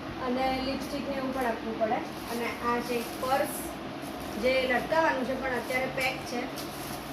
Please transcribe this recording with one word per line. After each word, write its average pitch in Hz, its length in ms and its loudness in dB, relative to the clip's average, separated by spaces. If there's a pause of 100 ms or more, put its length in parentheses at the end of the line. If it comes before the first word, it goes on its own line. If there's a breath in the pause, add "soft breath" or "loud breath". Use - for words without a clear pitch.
(260)
અને 262 400 2
લિપસ્ટિકને 277 500 -2
એવું 262 180 0
પણ 262 120 0
આપવું 226 340 -2
પડે. 214 160 4 (360)
અને 233 140 0
આ 240 340 2
છે 247 140 0
એક 233 100 2 (180)
પર્સ 277 260 4 (960)
જે 254 260 4
લટકાવવાનું 269 580 4
છે, 262 160 0
પણ 262 80 -2
અત્યારે 254 360 0
પેક 254 320 0
છે 247 260 -4 (680)